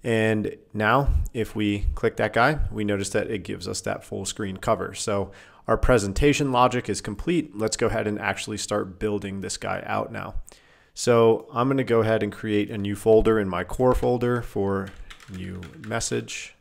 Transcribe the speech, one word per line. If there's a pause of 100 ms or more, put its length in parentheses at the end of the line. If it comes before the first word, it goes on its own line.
And (160)
now (260)
if
we (100)
click
that
guy, (100)
we
notice
that
it
gives
us
that
full
screen
cover.
So (340)
our
presentation
logic
is
complete.
Let's
go
ahead
and
actually
start
building
this
guy
out
now. (580)
So
I'm
gonna
go
ahead
and
create
a
new
folder
in
my
core
folder
for (400)
new (220)
message.